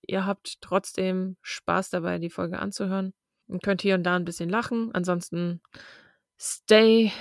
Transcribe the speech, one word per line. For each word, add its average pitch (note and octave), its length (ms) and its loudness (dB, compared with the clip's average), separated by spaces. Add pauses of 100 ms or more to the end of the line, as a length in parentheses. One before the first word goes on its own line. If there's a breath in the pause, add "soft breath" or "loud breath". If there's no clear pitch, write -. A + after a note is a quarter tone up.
ihr F#3+ 240 -2
habt - 340 -6
trotzdem F#3 840 -2
Spaß - 480 -4
dabei, F3 280 -2
die E3+ 120 -6
Folge F3+ 280 -6
anzuhören. F#3+ 560 -4 (340)
Und F3+ 140 -8
könnt G3 200 -2
hier G3 140 2
und F3+ 80 -2
da F3+ 120 2
ein F3 80 0
bisschen E3+ 240 -6
lachen. A3+ 460 -2
Ansonsten F3 680 -2 (800 loud breath)
stay A3 720 6 (100)